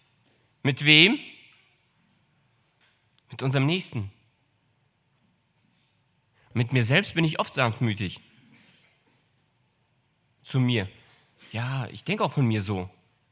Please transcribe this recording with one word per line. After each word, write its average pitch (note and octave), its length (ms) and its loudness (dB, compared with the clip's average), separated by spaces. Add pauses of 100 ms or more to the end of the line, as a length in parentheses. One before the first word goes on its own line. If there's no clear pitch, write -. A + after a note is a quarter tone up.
(600)
Mit C#3+ 240 -2
wem? E3 340 6 (2000)
Mit B2 100 -14
unserem C3+ 240 0
Nächsten. C#3 460 -4 (2500)
Mit A#2 200 -2
mir B2 100 4
selbst D3+ 300 2
bin E3 100 2
ich D#3+ 160 0
oft - 140 -6
sanftmütig. A2+ 680 -2 (2250)
Zu - 180 -2
mir. A#2+ 300 0 (640)
Ja, B2 360 -6
ich - 160 -16
denke G#3+ 200 -4
auch D#3 100 -2
von C#3 120 2
mir G#2+ 160 0
so. F#2+ 280 -6 (420)